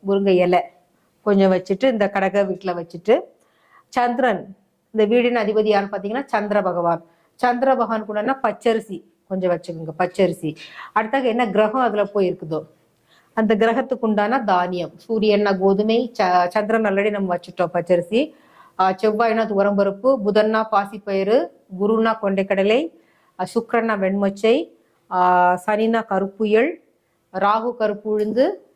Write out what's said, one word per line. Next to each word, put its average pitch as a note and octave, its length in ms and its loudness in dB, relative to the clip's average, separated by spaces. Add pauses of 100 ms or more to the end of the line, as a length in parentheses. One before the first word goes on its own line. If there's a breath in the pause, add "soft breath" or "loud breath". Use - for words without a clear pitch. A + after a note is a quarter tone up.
முருங்கை G3 380 2
இலை F3+ 180 2 (640)
கொஞ்சம் G3 300 4
வச்சுட்டு F#3+ 280 -2 (100)
இந்த G3+ 200 0
கடக G3 340 0
வீட்டுல F#3 300 -6
வச்சுட்டு E3+ 360 0 (840 soft breath)
சந்திரன், A#3+ 420 0 (520)
இந்த A3 100 2 (100)
வீடின் A#3+ 320 2
அதிபதி G#3+ 300 0
யாருன்னு G3 200 -2
பாத்தீங்கன்னா G#3+ 400 -6
சந்திர G#3 240 0 (120)
பகவான். E3+ 320 -2 (420 soft breath)
சந்திர B3 240 0 (120)
பகவான் G#3+ 280 -4
கூடன்னா G#3+ 260 -2 (120)
பச்சரிசி A3 500 -2 (340)
கொஞ்சம் F#3 220 -2
வச்சுக்கோங்க, E3 460 -10
பச்சரிசி. F3+ 500 0 (480 loud breath)
அடுத்தது A3 340 -2
என்ன B3 120 0 (120)
கிரகம் G#3+ 320 2
அதுல G#3 160 0 (100)
போய் G3 160 0
இருக்குதோ D#3+ 300 -6 (800 soft breath)
அந்த A3 200 2
கிரகத்துக்கு A#3 480 -2
உண்டான G#3+ 320 0 (100)
தானியம், F3+ 440 -2 (100)
சூரியன்னா G#3 480 2 (120)
கோதுமை, G#3 340 2 (200)
ச-, F3+ 360 2
சந்திரன் A3 360 0
already G3+ 260 0
நம்ம G3 180 -4
வச்சுட்டோம் F3 420 -4
பச்சரிசி, F3 460 0 (580 soft breath)
ஆ, F#3+ 40 2 (180)
செவ்வாய்னா A3 500 0
துவரம்பருப்பு, G3+ 580 0 (160)
புதன்னா G#3+ 360 2 (120)
பாசிப்பயிறு, G3+ 640 0 (440)
குருன்னா A3 320 0 (100)
கொண்டைக்கடலை, G3 560 0 (600 soft breath)
ஆ, F3+ 140 -4
சுக்கிரன்னா A3+ 500 -2
வெண்மொச்சை, G3 520 0 (600 soft breath)
ஆ, F#3 40 0 (460)
சனினா A3+ 360 0 (100)
கருப்புயல், G#3+ 600 0 (760)
ராகு A3 260 0 (100)
கருப்பு G#3 340 -4
உளுந்து G#3+ 320 0 (280)